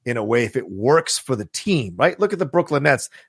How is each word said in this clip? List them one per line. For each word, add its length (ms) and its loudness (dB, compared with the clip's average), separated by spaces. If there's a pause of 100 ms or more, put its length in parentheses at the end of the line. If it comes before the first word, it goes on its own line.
in 120 -4
a 80 -2
way 200 2
if 120 -6
it 140 -4
works 480 2
for 160 -4
the 120 -4
team, 500 -2
right? 240 2
Look 120 0
at 60 -2
the 80 -2
Brooklyn 380 0
Nets. 260 2 (180)